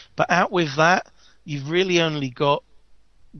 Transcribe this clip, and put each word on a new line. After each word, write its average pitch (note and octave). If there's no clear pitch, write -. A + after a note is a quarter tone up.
But -
out F3
with E3
that, E3+
you've C#3+
really F3+
only D3+
got C#3+